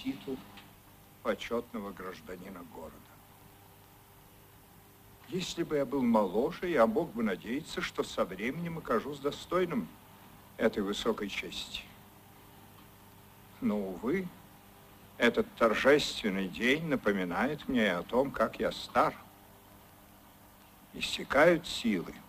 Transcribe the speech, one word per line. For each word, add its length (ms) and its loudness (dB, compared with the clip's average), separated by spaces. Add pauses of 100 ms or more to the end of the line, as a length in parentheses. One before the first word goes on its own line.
титул 340 -6 (840)
почетного 680 -4
гражданина 720 -12 (120)
города. 220 -14 (2250)
Если 340 -2
бы 140 0
я 80 2
был 160 0
моложе, 680 4
я 180 8
мог 260 0
бы 100 -2
надеяться, 580 -4
что 220 -2
со 220 -2
временем 540 -6
окажусь 400 -2
достойным 680 -2 (680)
этой 240 2
высокой 480 -2
чести. 540 -8 (1800)
Но, 160 2
увы, 500 -2 (920)
этот 380 2
торжественный 920 4
день 400 0
напоминает 800 0
мне 240 2
о 120 -2
том, 280 0
как 280 0
я 120 0
стар. 420 0 (1800)
Иссякают 760 4
силы. 480 -2 (140)